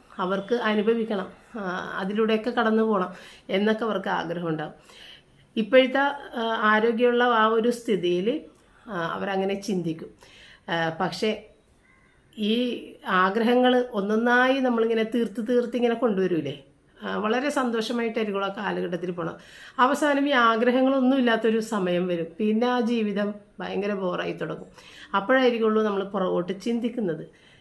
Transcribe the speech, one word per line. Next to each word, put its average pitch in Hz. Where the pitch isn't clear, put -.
അവർക്ക് 196
അനുഭവിക്കണം, 214
ആ, 185
അതിലൂടെയൊക്കെ 220
കടന്നു 220
പോകണം 190
എന്നൊക്കെ 220
അവർക്ക് 202
ആഗ്രഹമുണ്ടാവും. 165
ഇപ്പോഴത്തെ, 254
ആ, 277
ആരോഗ്യമുള്ള 233
ആ 226
ഒരു 226
സ്ഥിതിയിൽ, 190
ആ, 190
അവരങ്ങനെ 196
ചിന്തിക്കും. 180
ആ, 165
പക്ഷേ 180
ഈ 226
ആഗ്രഹങ്ങൾ 233
ഒന്നൊന്നായി 240
നമ്മളിങ്ങനെ 226
തീർത്ത് 226
തീർത്ത് 240
ഇങ്ങനെ 233
കൊണ്ടുവരൂലേ? 185
ആ, 190
വളരെ 233
സന്തോഷമായിട്ടായിരിക്കും 226
ആ -
കാലഘട്ടത്തിൽ 180
പോണം. 170
അവസാനം 285
ഈ -
ആഗ്രഹങ്ങളൊന്നും 254
ഇല്ലാത്തൊരു 226
സമയം 180
വരും. 170
പിന്നെ 214
ആ 247
ജീവിതം 208
ഭയങ്കര 190
ബോറായി 175
തുടങ്ങും. 165
അപ്പോഴായിരിക്കുള്ളൂ 220
നമ്മൾ 196
പുറകോട്ട് 185
ചിന്തിക്കുന്നത്. 220